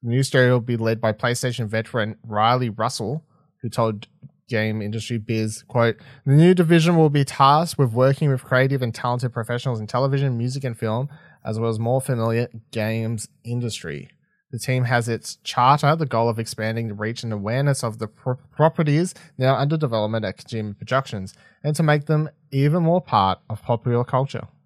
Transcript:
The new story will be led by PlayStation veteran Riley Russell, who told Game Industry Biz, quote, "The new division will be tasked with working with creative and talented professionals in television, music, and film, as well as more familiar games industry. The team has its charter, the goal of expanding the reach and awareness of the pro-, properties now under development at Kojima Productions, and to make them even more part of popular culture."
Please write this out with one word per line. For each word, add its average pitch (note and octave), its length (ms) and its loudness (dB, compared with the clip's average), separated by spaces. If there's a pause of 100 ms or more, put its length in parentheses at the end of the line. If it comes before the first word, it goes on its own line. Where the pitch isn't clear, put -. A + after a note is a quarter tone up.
The A#2 80 -6
new B2+ 120 2
story B2+ 280 4
will B2+ 100 4
be A#2+ 160 -4
led A2+ 240 -2
by A2+ 120 0
PlayStation A#2+ 540 -4
veteran A2 500 -4 (100)
Riley A2+ 440 2
Russell, A2+ 540 -4 (380)
who A#2+ 80 -6
told A2 360 -2 (440)
Game G#2+ 320 -2
Industry G#2+ 340 -6
Biz, A2 460 -4
quote, A#2 340 2 (300)
"The C#3 60 4
new E3 220 8
division E3+ 420 4
will D#3+ 120 6
be C#3+ 160 2
tasked C#3+ 540 4
with B2+ 140 2
working C3+ 380 2
with C3 140 -2
creative C3 380 2
and A#2 120 -4
talented B2 380 -4
professionals A#2+ 480 -4
in G#2+ 60 -8
television, C3+ 500 0
music, B2+ 280 -4
and A#2+ 140 -6
film, A#2 300 -2 (340)
as A2 160 -6
well A#2 120 0
as A2 80 -4
more B2 240 0
familiar A#2 460 0 (220)
games A2+ 580 -4 (160)
industry. A2+ 680 -8 (400)
The B2 80 -10
team B2+ 260 -2
has A#2+ 240 0
its - 340 -6
charter, C#3+ 540 2
the D#3+ 100 -2
goal A#2 220 0
of A2+ 100 -2
expanding A2+ 500 -6
the G#2 60 -8
reach G#2+ 280 -6
and A2+ 100 -6
awareness B2 500 -2
of A2 160 -6
the A2 80 -6
pro-, B2+ 300 -6 (160)
properties D#3+ 640 0 (240)
now C3 180 2
under C#3+ 220 0
development A2+ 480 -2
at F#2+ 100 -6
Kojima G#2+ 420 -8
Productions, A2 540 -4 (320)
and D3+ 120 -2
to F3 60 0
make D3+ 240 2
them D#3 220 0 (220)
even D3 320 2
more E3+ 180 2
part F#2+ 380 2 (100)
of G#2+ 140 -10
popular A#2+ 420 0
culture." C3 440 -4 (180)